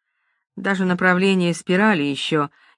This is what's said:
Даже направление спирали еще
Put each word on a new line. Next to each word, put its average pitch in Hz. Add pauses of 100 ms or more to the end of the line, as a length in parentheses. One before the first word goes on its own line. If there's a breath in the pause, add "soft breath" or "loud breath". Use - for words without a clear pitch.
(540)
Даже 190
направление 180
спирали 185
еще 143 (280 soft breath)